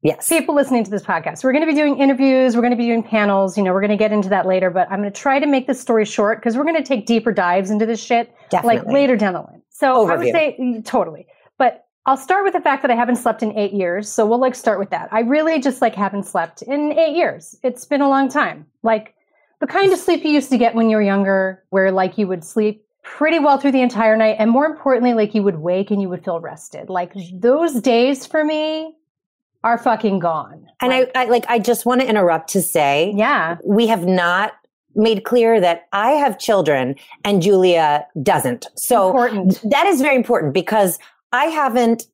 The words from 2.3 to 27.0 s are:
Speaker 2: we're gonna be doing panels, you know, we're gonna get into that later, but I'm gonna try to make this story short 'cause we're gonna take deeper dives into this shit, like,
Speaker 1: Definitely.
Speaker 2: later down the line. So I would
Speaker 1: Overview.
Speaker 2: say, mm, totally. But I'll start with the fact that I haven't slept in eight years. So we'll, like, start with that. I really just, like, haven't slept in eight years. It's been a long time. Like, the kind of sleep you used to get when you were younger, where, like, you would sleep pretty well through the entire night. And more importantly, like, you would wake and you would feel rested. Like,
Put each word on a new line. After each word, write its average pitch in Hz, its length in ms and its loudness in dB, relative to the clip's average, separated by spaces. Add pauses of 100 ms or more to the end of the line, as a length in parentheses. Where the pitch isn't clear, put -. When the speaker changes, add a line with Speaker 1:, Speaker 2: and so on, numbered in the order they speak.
Speaker 2:
we're 240 60 0
gonna 247 140 2
be 233 120 -2
doing 226 160 0
panels, 196 520 0
you 208 60 0
know, 190 100 0
we're 190 80 2
gonna 208 160 0
get 214 140 2
into 208 200 -2
that 185 160 0
later, 185 220 0
but 180 220 0
I'm 196 80 -6
gonna 202 140 -4
try 269 260 -2
to 294 80 0
make 269 220 0
this 262 120 -2
story 220 240 0
short 214 380 -2
'cause 233 160 -2
we're 262 60 -2
gonna 320 180 -2
take 247 240 -4
deeper 233 240 0
dives 185 400 0
into 214 160 0
this 220 160 -4
shit, 233 260 0 (360)
like, - 0 - (140)
Speaker 1:
Definitely. 226 160 -6
Speaker 2:
later 269 220 4
down 196 180 0
the 160 80 -8
line. - 280 -20
So 254 400 2
I 170 60 2
would - 100 -2
Speaker 1:
Overview. 247 60 0
Speaker 2:
say, 311 280 0
mm, 233 240 -4
totally. 165 420 -4 (300)
But - 280 0 (200)
I'll 269 120 2
start 370 260 -2
with 392 100 0
the 359 80 -2
fact 269 220 -2
that 277 80 0
I 233 60 4
haven't 240 200 0
slept 226 280 -2
in 214 120 -4
eight 202 160 -2
years. 196 380 -4
So 220 160 0
we'll, 233 140 0
like, 254 160 -2
start 202 240 -2
with 202 100 -6
that. - 220 -8
I 220 80 0
really 302 400 0
just, 269 200 -4
like, 226 140 0
haven't 196 300 -4
slept 170 380 -6
in 294 360 -4
eight 320 160 0
years. 214 480 -4
It's 247 220 -6
been 285 180 -2
a 277 60 2
long 277 200 2
time. 202 380 -4 (160)
Like, 220 320 -4 (460)
the - 80 -6
kind 381 240 2
of 359 80 -2
sleep 339 240 -2
you 302 80 0
used 285 180 0
to 262 80 2
get 226 160 2
when 226 160 2
you 220 60 2
were 214 60 2
younger, 196 680 0
where, 190 220 2
like, 190 260 -2
you 208 80 0
would 180 160 -6
sleep 214 420 -4 (200)
pretty 320 340 0
well 285 200 4
through 277 120 0
the 262 120 2
entire 220 340 2
night. 220 240 2
And 220 100 2
more 254 160 2
importantly, 247 480 0
like, 214 180 0
you 208 120 0
would 175 160 0
wake 185 320 -2
and 202 100 -2
you 190 60 -4
would 175 160 -10
feel 170 160 -6
rested. - 500 -16
Like, 180 220 -6 (200)